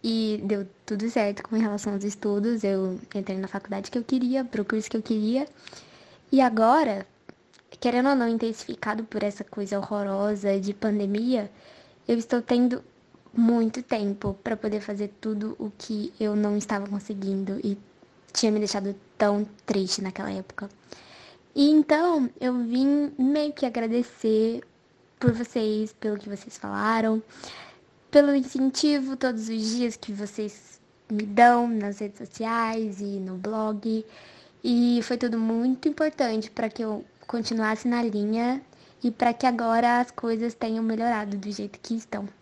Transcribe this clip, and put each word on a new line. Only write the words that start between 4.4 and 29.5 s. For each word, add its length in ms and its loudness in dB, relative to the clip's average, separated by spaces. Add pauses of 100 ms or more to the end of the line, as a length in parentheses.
pro 220 -4
curso 240 -2
que 80 -2
eu 40 0
queria, 460 0 (840)
e 100 8
agora, 640 4 (720)
querendo 300 4
ou 60 6
não, 120 4
intensificado 760 -2
por 180 -4
essa 200 -4
coisa 360 -4
horrorosa 800 0
de 140 -2
pandemia, 760 0 (580)
eu 100 4
estou 240 0
tendo 420 2 (500)
muito 480 4
tempo 600 -2
pra 140 -2
poder 240 -4
fazer 400 -6
tudo 360 -4
o 200 -8
que 420 -6
eu 160 0
não 220 2
estava 300 -4
conseguindo 760 -4
e 140 -2 (560)
tinha 180 2
me 80 2
deixado 360 -2 (220)
tão 300 2 (180)
triste 360 -2
naquela 300 -8
época. 380 -10 (840)
E 140 6
então, 600 4 (100)
eu 140 0
vim 640 0
meio 360 2
que 120 -2
agradecer 960 0 (580)
por 120 4
vocês, 640 -2
pelo 240 -4
que 120 -14
vocês 280 -14
falaram, 680 0 (840)
pelo 240 8
incentivo 840 -2
todos 340 -6
os 120 -4